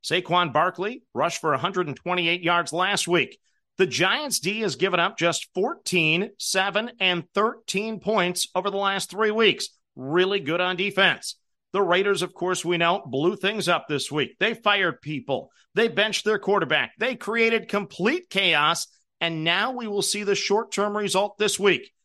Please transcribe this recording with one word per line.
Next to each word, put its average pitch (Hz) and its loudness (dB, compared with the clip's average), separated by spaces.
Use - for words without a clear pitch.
Saquon 175 0
Barkley 180 0
rushed 156 -2
for 156 2
a 127 0
hundred 180 -2
and 139 -8
twenty-eight 175 -2
yards 170 2
last 180 0
week. 170 0
The 190 4
Giants 190 0
D 202 -4
has 175 -2
given 175 0
up 190 0
just 170 0
fourteen, 185 0
seven, 196 -2
and 180 0
thirteen 214 -2
points 180 0
over 190 0
the 196 -4
last 196 -2
three 214 0
weeks. 214 2
Really 180 0
good 165 -2
on 180 0
defense. 185 0
The 196 2
Raiders, 185 2
of 175 -4
course, 180 -2
we 170 0
know, 170 2
blew 147 0
things 202 -2
up 170 0
this 143 -4
week. 143 -2
They 220 0
fired 196 0
people. 139 -6
They 226 4
benched 214 0
their 208 0
quarterback. 156 2
They 247 -2
created 226 0
complete 202 -2
chaos. 165 2
And 165 -2
now 190 0
we 240 -8
will 202 -2
see 208 -2
the 202 2
short-term 208 -2
result 202 0
this 208 0
week. 190 2